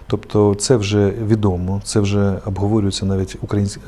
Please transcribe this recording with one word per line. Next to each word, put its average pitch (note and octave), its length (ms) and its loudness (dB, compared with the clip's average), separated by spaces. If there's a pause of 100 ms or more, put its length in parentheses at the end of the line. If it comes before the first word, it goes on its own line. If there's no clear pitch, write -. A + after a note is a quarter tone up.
Тобто G#2 460 2
це B2 220 2
вже G2+ 340 2
відомо, G2 760 0
це - 160 0
вже G2+ 440 0
обговорюється G2+ 640 0
навіть F#2+ 360 -2
українсь-, G2+ 460 -2